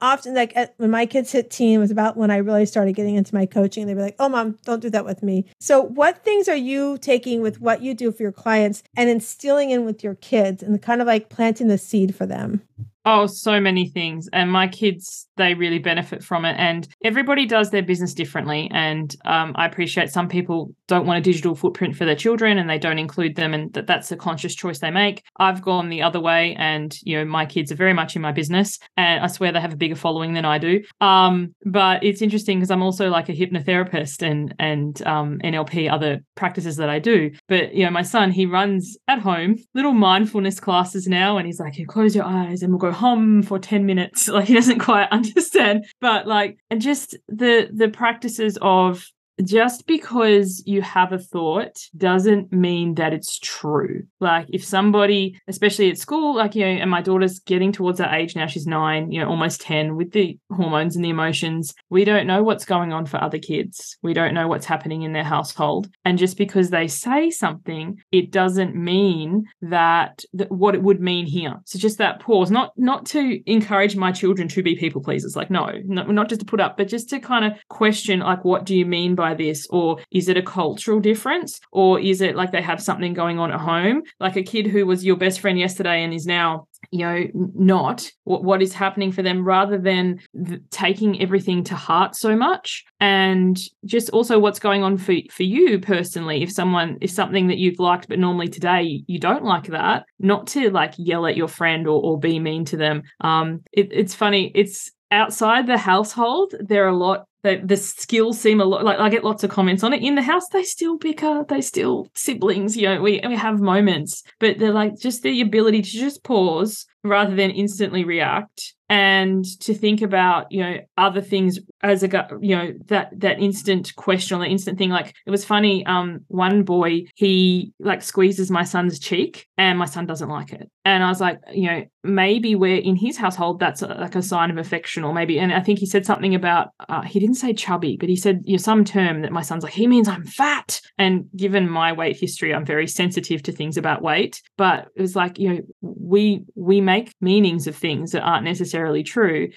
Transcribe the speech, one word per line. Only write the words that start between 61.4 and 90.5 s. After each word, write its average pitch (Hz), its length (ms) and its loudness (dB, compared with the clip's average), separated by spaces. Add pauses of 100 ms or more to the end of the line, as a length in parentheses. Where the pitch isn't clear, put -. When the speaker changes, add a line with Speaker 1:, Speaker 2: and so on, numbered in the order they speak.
Speaker 2:
we 185 140 4
don't 208 240 2
know 185 160 2
what's 214 220 0
going 175 260 -2
on 160 140 -4
for - 180 -4
other 156 160 -4
kids. - 640 -8
We 165 100 -2
don't 165 200 0
know 165 160 -2
what's - 160 -4
happening 160 380 -4
in 156 100 -6
their 156 100 -4
household. 156 640 -4 (160)
And 180 140 2
just 185 200 0
because 196 320 0
they 165 180 0
say 269 420 0
something, 165 680 -6 (140)
it 180 200 2
doesn't 185 440 0
mean 175 720 0 (160)
that, 170 600 0 (120)
that 185 180 -4
what 196 240 2
it 185 80 0
would 196 160 4
mean 180 260 -2
here. 156 380 -6
So - 160 -12
just 214 200 0
that 202 200 0
pause, 190 320 2
not, 247 240 0
not 254 320 0
to 269 420 -2
encourage 208 460 2
my 185 160 0
children 185 380 0
to 185 120 -2
be 170 140 0
people 156 260 -4
pleasers. 143 360 -6
Like, - 120 -6
no, 180 220 -2 (140)
no, 185 180 -4
not 208 240 0
just 220 140 -4
to 208 40 -10
put 214 140 -4
up, 180 160 0
but 196 140 -2
just 233 220 -8
to 269 100 -6
kind 233 240 0
of 214 120 -2 (120)
question, 214 500 0
like, 185 240 -2
"What 185 220 0
do 190 100 0
you 180 100 4
mean 175 300 0
by 170 140 0
this?" 156 400 -4
Or 165 300 0 (120)
is 180 160 0
it 180 100 2
a 185 40 0
cultural 185 580 -2
difference? 226 600 -2 (120)
Or 190 280 4
is 185 200 0
it, 190 160 0
like, 180 160 -2
they 175 120 -2
have 165 180 -4
something 175 320 -4
going 170 240 -2
on 170 140 -2
at - 80 -4
home? 175 420 0 (180)
Like 185 160 -2
a 190 80 -2
kid 214 220 -4
who 202 220 2
was 185 180 0
your 180 120 4
best 185 220 0
friend 185 200 0
yesterday 175 440 0
and 165 100 -4
is 165 120 -6
now, 170 420 -2 (220)
you 180 100 -4
know, 170 140 -2
n-, 180 400 -4
not, 190 560 2 (140)
what, 185 200 -2
what 190 200 2
is 190 100 -2
happening 190 380 -2
for 185 100 -6
them, 185 240 -2
rather 196 320 2
than 180 420 0 (280)
th-, 175 140 -10 (100)